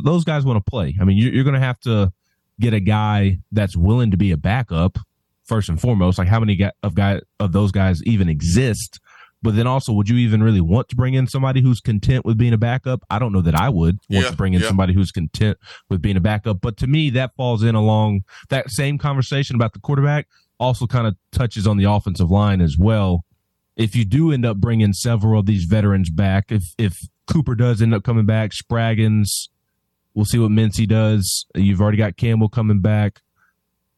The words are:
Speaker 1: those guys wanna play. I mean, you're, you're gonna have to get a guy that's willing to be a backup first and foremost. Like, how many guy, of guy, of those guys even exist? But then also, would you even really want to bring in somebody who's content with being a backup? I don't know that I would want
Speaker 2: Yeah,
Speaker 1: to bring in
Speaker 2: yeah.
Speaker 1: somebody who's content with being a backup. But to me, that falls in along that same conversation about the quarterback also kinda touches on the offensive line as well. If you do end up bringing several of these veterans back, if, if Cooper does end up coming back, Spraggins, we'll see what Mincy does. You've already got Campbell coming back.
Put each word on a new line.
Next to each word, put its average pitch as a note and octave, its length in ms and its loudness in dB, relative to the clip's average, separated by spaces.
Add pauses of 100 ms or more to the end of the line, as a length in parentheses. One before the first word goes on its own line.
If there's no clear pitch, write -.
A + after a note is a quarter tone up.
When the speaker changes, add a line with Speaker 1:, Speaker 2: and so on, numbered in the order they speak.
Speaker 1:
those E3 220 0
guys D3+ 180 -2
wanna B2 160 0
play. F2+ 400 -4
I F#2 60 2
mean, G2 100 4
you're, A2 160 2
you're B2+ 140 0
gonna C3+ 160 0
have B2+ 200 -2
to G#2 300 0 (480)
get A2+ 160 0
a G#2+ 40 0
guy G#2 600 0 (120)
that's G#2 240 -2
willing G#2+ 360 2
to F#2 60 2
be G2 120 2
a E2 80 0
backup F2+ 640 -2 (460)
first A2 220 -2
and E2 140 -4
foremost. F#2+ 380 2
Like, F2+ 80 0
how A2 120 4
many G#2+ 160 0
guy, G2 160 0 (120)
of G2+ 100 -4
guy, G2 280 0 (180)
of F#2+ 140 -2
those G2+ 180 2
guys F#2+ 320 0
even G2 260 0
exist? E2+ 720 -2 (420)
But A2 140 0
then A2+ 100 2
also, B2+ 280 -2
would G#2 160 0
you A#2+ 80 2
even A2 260 2
really A2 180 4
want F2+ 280 0
to - 60 -10
bring B2+ 200 0
in C3 100 2
somebody C3 360 0
who's B2+ 180 4
content A#2+ 440 0
with A2 140 0
being A#2+ 160 2
a A2 60 2
backup? B2 500 -2
I G2+ 80 -2
don't A2+ 160 -2
know F#2+ 80 2
that - 140 2
I G3+ 140 2
would E2+ 280 2 (120)
want G2 160 0
Speaker 2:
Yeah, B2+ 40 -2
Speaker 1:
to - 60 -8
bring F#2+ 180 -2
in F2+ 80 2
Speaker 2:
yeah. F2+ 60 0
Speaker 1:
somebody F#2+ 260 0
who's F#2+ 180 0
content G2 460 -2 (320)
with F#2 140 -2
being G2+ 140 0
a F2+ 40 2
backup. G#2+ 400 -2
But A#2 160 -6
to B2+ 100 -4
me, D3+ 240 2
that B2+ 240 -2
falls A#2+ 280 -2
in A2+ 100 2
along G#2+ 520 2 (240)
that C3+ 200 -4
same C#3+ 300 -4
conversation C#3 560 -4
about A2+ 180 0
the - 60 -20
quarterback C#3+ 480 -2 (320)
also B2 260 -2
kinda A2+ 300 -2 (160)
touches A2 340 -4
on G#2 120 2
the G2 80 4
offensive G2 440 0
line G2+ 320 2
as D#2 160 0
well. F#2+ 480 2 (500)
If A2 200 -2
you A#2 100 0
do D3+ 260 2
end B2+ 140 0
up A2+ 120 -2
bringing A2 360 2
several A2 460 0
of G2 80 0
these G2+ 160 2
veterans G2 480 0
back, F#2+ 400 0
if, G#2+ 100 -2 (160)
if G2 160 -2 (320)
Cooper B2+ 300 -2
does A#2 260 0
end A2+ 140 2
up G2 80 -4
coming A2+ 240 0
back, A2 240 0
Spraggins, A2 960 -2 (680)
we'll G#2+ 120 -2
see B2 120 -2
what A2 140 2
Mincy A2 340 2
does. G#2+ 600 0 (100)
You've G2 240 2
already G#2 180 2
got G2+ 200 -2
Campbell A2 320 0
coming G#2+ 320 0
back. G#2 400 0 (760)